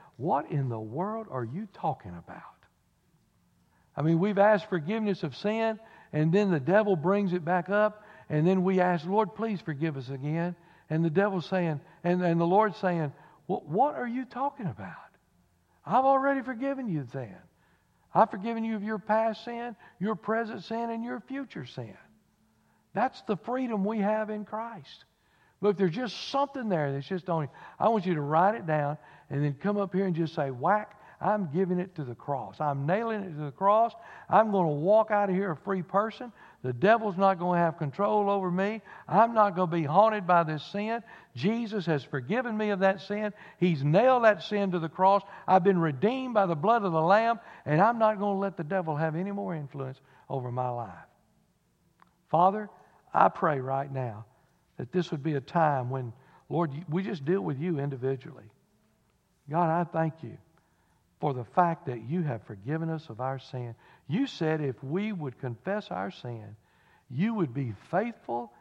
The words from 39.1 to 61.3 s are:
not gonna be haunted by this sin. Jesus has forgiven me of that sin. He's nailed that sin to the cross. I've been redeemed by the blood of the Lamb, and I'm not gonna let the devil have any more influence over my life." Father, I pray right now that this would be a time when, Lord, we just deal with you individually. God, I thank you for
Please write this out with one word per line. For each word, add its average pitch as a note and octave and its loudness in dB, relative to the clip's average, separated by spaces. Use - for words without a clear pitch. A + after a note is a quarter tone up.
not G3+ 4
gonna F3+ 2
be E3 0
haunted G3+ 4
by F3 6
this D#3 -4
sin. A3 -6
Jesus G#3 -2
has D3+ 0
forgiven G#3+ -2
me G#3+ 0
of G3 0
that F#3+ 4
sin. G#3 -4
He's E3 2
nailed A#3 6
that G#3 6
sin G3+ 0
to F3 0
the D#3+ -4
cross. G3 4
I've F#3 6
been F#3 4
redeemed A3 0
by G3+ 4
the E3+ 0
blood G#3 2
of F3+ -2
the D#3+ 2
Lamb, A3+ 4
and D3+ 2
I'm A#3 4
not G#3+ 4
gonna G3+ -2
let G3 -4
the E3+ -8
devil D#3+ -4
have D#3 -2
any F#3+ -4
more G3+ -6
influence C3+ -10
over B2+ -6
my B2 -4
life." A#2 -10
Father, G3 2
I F#3 6
pray D#3 0
right C3+ -4
now A#2+ -6
that B2+ -10
this F3+ -2
would C#3+ -6
be D#3 -2
a C#3 -2
time C#3+ 0
when, B2+ -6
Lord, D3+ -2
we F3 -2
just F#3 -6
deal F#3+ 0
with D3+ -4
you E3 -2
individually. C3 -6
God, E3 2
I E3+ 2
thank D#3+ -2
you G#2+ -14
for D3 -2